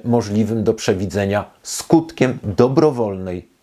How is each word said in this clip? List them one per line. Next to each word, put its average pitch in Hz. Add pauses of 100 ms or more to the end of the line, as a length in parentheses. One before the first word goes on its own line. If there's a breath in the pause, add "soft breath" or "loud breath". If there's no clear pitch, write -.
możliwym 110
do 110
przewidzenia 98 (180)
skutkiem -
dobrowolnej 107 (140)